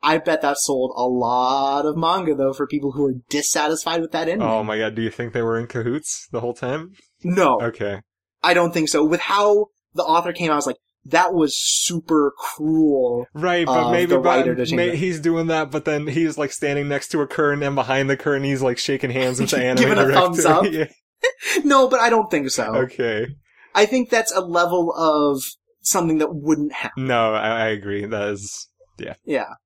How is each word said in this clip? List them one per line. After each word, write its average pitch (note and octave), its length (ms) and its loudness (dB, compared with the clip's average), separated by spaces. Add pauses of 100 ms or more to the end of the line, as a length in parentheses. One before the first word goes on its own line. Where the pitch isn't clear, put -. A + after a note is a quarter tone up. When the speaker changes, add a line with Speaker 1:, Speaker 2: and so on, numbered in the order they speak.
Speaker 1:
I D#3+ 140 4
bet D#3 240 0
that C#3+ 160 0
sold C3 400 0
a B2 100 0
lot B2+ 760 0
of D3+ 100 -2
manga, E3 400 0
though, C3+ 180 0
for C#3 140 -4
people C#3+ 240 -4
who C#3+ 160 0
are C3 60 0 (160)
dissatisfied D#3+ 720 -2
with E3 100 -6
that E3 160 -2
ending. E3 200 -2
Speaker 2:
Oh A2 160 0
my G#2+ 140 -2
god, A2 180 -2
do A2+ 60 -4
you A2 100 -2
think A#2+ 200 -10
they A#2+ 120 -2
were A2+ 140 0
in A#2 100 -6
cahoots B2 640 -6
the A#2 100 -6
whole A#2+ 140 -4
time? D#3 360 -6 (320)
Speaker 1:
No. E3 380 2
Speaker 2:
Okay. G#2 400 -6 (420)
Speaker 1:
I F3 100 4
don't E3+ 200 2
think D#3 160 0
so. D3+ 160 2
With E3+ 160 0
how G#3 460 2 (260)
the E3 100 -2
author E3+ 300 0
came E3+ 160 -2
out, D3+ 40 4
I D3 40 2
was C#3 100 -2
like, B2+ 100 -4 (280)
"That F3 280 4
was D#3 220 2
super D#3+ 840 0
cruel C#3+ 960 0
Speaker 2:
Right, F3 320 0
but B2 200 2
Speaker 1:
of A#2+ 60 0
Speaker 2:
maybe F3 240 2
Speaker 1:
the - 40 4
Speaker 2:
by, F3 180 4
Speaker 1:
writer - 180 0
to B2+ 100 -2
change E3 100 -2
Speaker 2:
may-, F3 140 0
Speaker 1:
it." E3+ 60 -4
Speaker 2:
he's E3 260 -2
doing E3 260 0
that, D#3 240 -2
but D3 140 -4
then D3+ 220 -2
he's, D#3 300 0
like, C#3+ 140 -2
standing C#3+ 380 -2
next C#3+ 200 -4
to D#3+ 120 0
a C3+ 60 0
curtain, D3 360 0
and C#3+ 120 -2
behind C3+ 340 0
the C#3 80 2
curtain C#3 260 -2
he's, C3+ 200 -2
like, B2 160 0
shaking C3+ 320 -2
hands B2+ 280 -2
with - 120 0
the C#3+ 60 2
Speaker 1:
<laughs> B2+ 60 0
Speaker 2:
anime B2+ 200 2
Speaker 1:
Giving G#3+ 160 4
a - 80 4
Speaker 2:
director. C3+ 120 4
Speaker 1:
thumbs F3 260 2
up. E3+ 200 4
Speaker 2:
<laughs> F#3+ 60 0
Yeah. D#3 200 -2
Speaker 1:
<laughs> - 720 -4
No, C#4 240 6
but B3+ 120 2
I A#3 100 4
don't A3 220 2
think C#3+ 180 0
so. A2 260 -2
Speaker 2:
Okay. A#2 520 -2 (460)
Speaker 1:
I G#3 120 6
think B3 240 -2
that's A3+ 240 0
a F#3 80 0
level F3 540 0
of D3 480 2 (380)
something E3 380 0
that D3+ 160 0
wouldn't D3 380 0
happen. - 340 -6
Speaker 2:
No, A2+ 260 2
I, G#2+ 160 0
I A2+ 180 0
agree. G2+ 380 -4
That G#2 240 -4
is, G2 400 -10 (300)
yeah. - 140 -10 (120)
Speaker 1:
Yeah. C3 200 -2 (200)